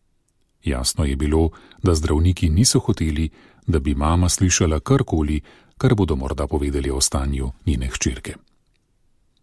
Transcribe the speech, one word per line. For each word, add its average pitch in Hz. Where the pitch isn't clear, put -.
Jasno 67
je 67
bilo, 78
da 87
zdravniki 80
niso 90
hoteli, 80
da 80
bi 71
mama 82
slišala 87
karkoli, 78
kar 127
bodo 80
morda 67
povedali 71
o 67
stanju 67
njene 64
hčerke. -